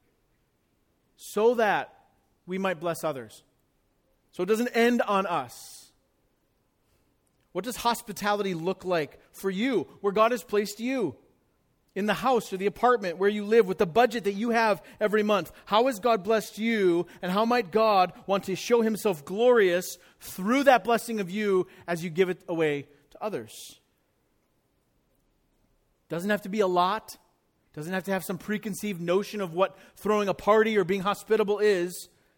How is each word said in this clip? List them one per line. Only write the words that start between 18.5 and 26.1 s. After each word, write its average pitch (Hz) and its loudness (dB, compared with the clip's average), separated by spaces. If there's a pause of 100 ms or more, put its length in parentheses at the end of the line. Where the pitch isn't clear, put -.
show 233 2
himself 202 -2
glorious 196 2 (220)
through 233 -2
that 240 6
blessing 226 -2
of 185 -6
you 196 0 (220)
as 170 -4
you 180 -8
give 180 0
it 180 -8
away 156 -2 (240)
to - -14
others? 143 -12 (2250)
Doesn't 175 -4